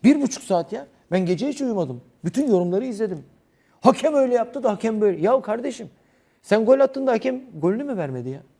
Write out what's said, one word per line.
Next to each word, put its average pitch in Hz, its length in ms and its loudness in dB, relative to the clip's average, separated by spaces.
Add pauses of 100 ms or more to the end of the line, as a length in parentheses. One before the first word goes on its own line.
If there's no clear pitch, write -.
Bir 285 180 6
buçuk - 200 -4
saat 175 300 -2
ya. 262 140 -10 (260)
Ben 185 140 2
gece 180 220 0
hiç 285 120 -6
uyumadım. 175 400 -2 (240)
Bütün 262 260 -2
yorumları 185 340 2
izledim. 196 400 -6 (560)
"Hakem 277 340 4
öyle 262 200 2
yaptı 240 280 -2
da 226 100 0
hakem 220 280 -4
böyle." 190 220 0
Ya 240 200 2
kardeşim, 233 480 -8 (520)
sen 214 220 2
gol 262 160 6
attın 269 260 2
da 254 60 2
hakem 254 280 -2 (200)
golünü 202 240 0
mü 269 120 -6
vermedi 131 320 -6
ya? 135 120 -10 (180)